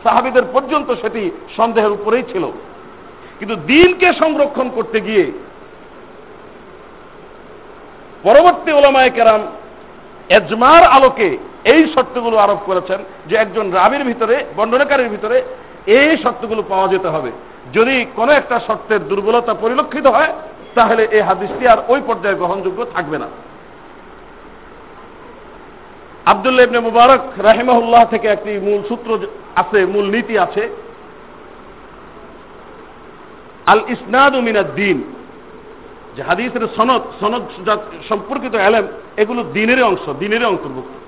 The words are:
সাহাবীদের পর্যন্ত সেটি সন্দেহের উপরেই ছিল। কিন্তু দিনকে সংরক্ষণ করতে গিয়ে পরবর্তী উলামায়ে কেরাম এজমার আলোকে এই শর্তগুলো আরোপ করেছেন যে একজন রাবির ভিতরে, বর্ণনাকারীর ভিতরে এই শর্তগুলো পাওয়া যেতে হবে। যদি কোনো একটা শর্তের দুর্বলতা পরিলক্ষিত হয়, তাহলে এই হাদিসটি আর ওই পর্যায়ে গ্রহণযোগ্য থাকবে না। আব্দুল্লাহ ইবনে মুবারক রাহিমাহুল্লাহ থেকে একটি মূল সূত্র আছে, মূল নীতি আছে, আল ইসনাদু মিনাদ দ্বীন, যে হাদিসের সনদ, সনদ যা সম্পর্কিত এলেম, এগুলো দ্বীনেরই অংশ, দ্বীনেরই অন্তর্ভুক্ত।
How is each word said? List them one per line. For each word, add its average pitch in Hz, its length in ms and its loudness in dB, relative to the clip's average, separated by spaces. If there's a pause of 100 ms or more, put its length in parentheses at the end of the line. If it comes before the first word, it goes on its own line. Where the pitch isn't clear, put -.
সাহাবীদের 233 380 0 (120)
পর্যন্ত 269 380 -2
সেটি 220 400 -6 (260)
সন্দেহের 220 340 0
উপরেই 214 320 -2
ছিল। 175 220 -6 (920)
কিন্তু 202 160 -8
দিনকে 349 580 2
সংরক্ষণ 285 560 -2
করতে 220 300 -4
গিয়ে 185 320 0 (3000)
পরবর্তী 320 480 4
উলামায়ে 269 380 4
কেরাম 226 320 4 (880)
এজমার 220 540 6
আলোকে 254 540 4 (260)
এই 294 240 6
শর্তগুলো 240 500 -2
আরোপ 202 280 2
করেছেন 185 340 -4 (280)
যে 180 80 -2
একজন 208 360 -2
রাবির 220 320 2
ভিতরে, 233 420 -2 (100)
বর্ণনাকারীর 247 540 0
ভিতরে 214 340 -2 (420)
এই 277 320 4
শর্তগুলো 226 520 -6
পাওয়া 190 180 0
যেতে 185 200 -2
হবে। 151 240 -6 (420)
যদি 240 320 0 (100)
কোনো 233 160 0
একটা 269 360 0
শর্তের 214 400 -2
দুর্বলতা 220 460 0
পরিলক্ষিত 247 540 -2
হয়, 277 260 2 (420)
তাহলে 226 360 2
এই 214 100 4
হাদিসটি 190 460 -2
আর 220 100 8 (100)
ওই 262 200 2
পর্যায়ে 196 280 -2
গ্রহণযোগ্য 185 500 -6 (100)
থাকবে 156 220 -6
না। 113 100 -8 (3000)
আব্দুল্লাহ 247 400 4
ইবনে 240 140 0
মুবারক 233 400 6 (180)
রাহিমাহুল্লাহ 233 680 4
থেকে 220 220 -4
একটি 208 320 -4
মূল 202 280 -2
সূত্র 233 300 -6 (380)
আছে, 202 300 0
মূল 202 240 -2
নীতি 220 300 -2
আছে, 196 300 -2 (3000)
আল 202 220 4
ইসনাদু 262 540 0
মিনাদ 220 320 -2
দ্বীন, 175 300 -2 (1120)
যে 131 80 -12
হাদিসের 220 440 -4 (100)
সনদ, 240 240 0 (180)
সনদ 202 460 -8
যা 208 120 0 (320)
সম্পর্কিত 226 460 -6
এলেম, 208 320 2 (300)
এগুলো 220 260 -2
দ্বীনেরই 220 380 0
অংশ, 196 280 -2
দ্বীনেরই 208 360 -4
অন্তর্ভুক্ত। 139 640 -8